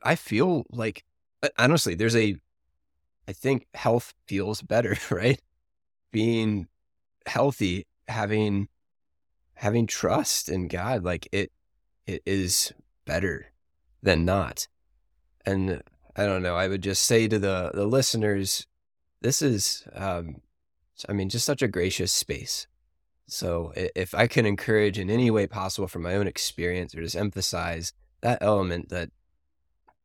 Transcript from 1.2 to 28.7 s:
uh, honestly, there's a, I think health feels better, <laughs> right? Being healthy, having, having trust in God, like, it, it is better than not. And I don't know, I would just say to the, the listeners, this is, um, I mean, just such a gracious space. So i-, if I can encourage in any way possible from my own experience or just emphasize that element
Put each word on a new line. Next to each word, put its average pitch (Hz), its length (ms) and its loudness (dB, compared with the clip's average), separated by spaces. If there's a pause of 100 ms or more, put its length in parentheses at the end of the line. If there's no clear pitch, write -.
uh, 143 60 0 (100)
honestly, 123 360 4
there's 113 220 2
a, 107 200 4 (920)
I 98 40 -12
think 131 420 0
health 120 400 0 (120)
feels 98 360 -2
better, 107 420 2
<laughs> - 60 -14
right? 110 300 2 (720)
Being 110 560 0 (600)
healthy, 104 600 0 (220)
having, 107 600 0 (840)
having 113 320 2
trust - 640 -2
in 90 200 -4
God, 92 360 -4
like, 87 260 -4
it, 98 220 -2 (540)
it 92 180 -6
is 92 480 0 (320)
better 82 480 -4 (500)
than 85 220 4
not. 92 440 0 (760)
And 95 380 -2 (320)
I 104 120 0
don't 95 160 0
know, 87 140 0
I 95 120 2
would 98 140 -2
just 98 220 0
say 113 240 4
to 107 100 2
the, 95 340 0
the 101 140 0
listeners, 107 800 0 (560)
this - 180 2
is, 120 440 0 (100)
um, 87 480 -6 (680)
I 101 60 -2
mean, 95 140 0
just 117 180 -2
such 139 160 0
a 123 60 2
gracious 92 440 -2
space. - 540 -4 (600)
So 85 500 -4
i-, 92 200 -2
if 90 180 -4
I 113 120 4
can 117 180 2
encourage 104 540 2
in 92 100 -4
any 117 220 2
way 104 160 2
possible 95 420 -6
from 87 140 -8
my 87 140 -2
own 101 100 0
experience 87 680 -4
or 82 80 -8
just 82 140 -6
emphasize 87 800 -4 (260)
that 120 220 0
element 95 480 0